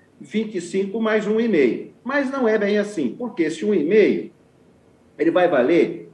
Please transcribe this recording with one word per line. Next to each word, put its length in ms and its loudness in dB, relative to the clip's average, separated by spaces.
vinte 360 -6
e 40 -4
cinco 400 -4
mais 260 0
um 140 0
e 80 0
meio. 440 0
Mas 260 -2
não 160 -2
é 120 2
bem 200 0
assim, 400 -4
porque 260 -4
esse 200 -6
um 100 2
e 80 0
meio, 480 2
ele 120 2
vai 180 4
valer, 640 0